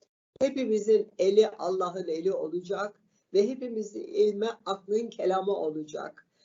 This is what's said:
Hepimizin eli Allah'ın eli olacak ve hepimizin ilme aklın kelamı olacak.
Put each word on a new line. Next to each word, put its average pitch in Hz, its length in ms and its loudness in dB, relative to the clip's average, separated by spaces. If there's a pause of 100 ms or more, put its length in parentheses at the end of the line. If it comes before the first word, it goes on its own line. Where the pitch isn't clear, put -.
(400)
Hepimizin 220 800 2
eli 202 320 6
Allah'ın 180 580 -4
eli 165 260 -2
olacak 180 680 -6 (320)
ve 208 160 4
hepimizin 226 580 -8
ilme 208 420 2 (160)
aklın 196 440 -2
kelamı 190 460 0
olacak. 156 720 -8 (180)